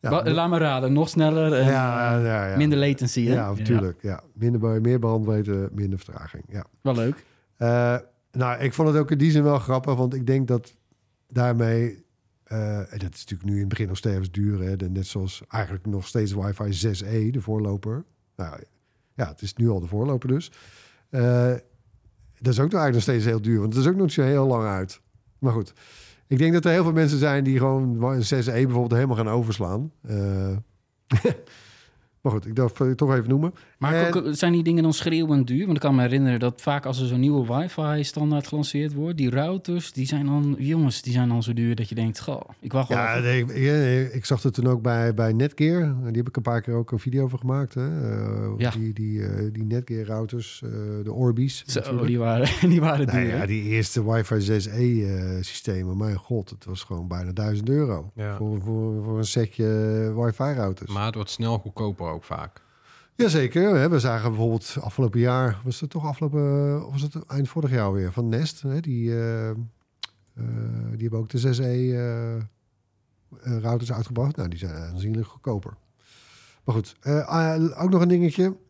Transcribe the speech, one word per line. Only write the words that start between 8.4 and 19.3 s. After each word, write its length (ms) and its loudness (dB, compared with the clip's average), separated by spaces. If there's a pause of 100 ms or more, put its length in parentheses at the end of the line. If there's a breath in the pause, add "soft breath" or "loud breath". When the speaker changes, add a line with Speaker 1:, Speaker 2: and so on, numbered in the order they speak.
Speaker 1:
ik 120 0
vond 160 2
het 80 4
ook 140 2
in 80 2
die 120 6
zin 120 6
wel 160 4
grappig, 360 0
want 200 0
ik 120 -4
denk 220 2
dat 280 -2 (520)
daarmee, 760 0 (400)
eh, 340 -4 (140)
en 60 -10
dat 160 -8
is 60 -18
natuurlijk 240 -12
nu 100 -2
in 60 0
het 80 0
begin 200 -2
nog 80 -6
steeds 340 -2
duur, 320 0
hè, 140 -2
de, 140 -4
net 160 -4
zoals 420 -6
eigenlijk 380 -6
nog 200 -4
steeds 280 -2
wifi 380 -4
zes 300 -2
E, 280 -2
de 100 -2
voorloper. 640 -4 (320)
Nou, 240 -10 (540)
ja, 140 -4
het 140 -14